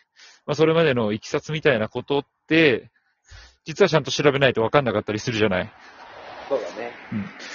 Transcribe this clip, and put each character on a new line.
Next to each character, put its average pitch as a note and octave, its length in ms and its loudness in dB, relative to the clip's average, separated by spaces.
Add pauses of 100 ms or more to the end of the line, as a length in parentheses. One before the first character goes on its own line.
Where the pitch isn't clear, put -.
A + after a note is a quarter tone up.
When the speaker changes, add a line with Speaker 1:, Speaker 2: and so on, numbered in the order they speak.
(440)
Speaker 1:
ま D3 80 -4
あ、 - 20 0
そ D#3 120 2
れ D#3+ 80 2
ま E3 80 4
で D3 120 2
の A2+ 160 0
経 A2 280 -4
緯 - 140 -8
み D#3 100 -6
た D3+ 100 4
い A2+ 60 2
な G#2+ 100 -2
こ B2 140 -8
と C#3+ 180 -2
っ - 20 -12 (260)
て、 D3+ 420 2 (720)
実 D#3+ 200 2
は F3+ 40 2
ち D3+ 80 2
ゃ D3+ 40 4
ん C3 40 -8
と C3 60 -6
調 C#3+ 220 -4
べ C3+ 60 -2
な C3+ 100 4
い A#2 40 2
と A2+ 100 0
分 A2+ 80 0
か D3 120 4
ん - 20 -4
な A2+ 80 0
か G#2 80 0
っ - 40 -8
た G#2+ 80 -6
り G#2+ 60 -2
す B2 120 -4
る A2+ 80 -2
じ G#2+ 60 4
ゃ G#2+ 40 2
な F#2 140 0
い。 F2 100 -10 (760)
Speaker 2:
そ C#3 80 -2
う A#2 40 -2
だ - 140 -12
ね。 A#2 180 -10 (200)
Speaker 1:
う A#2 40 -6
ん。 G2 100 -6 (280)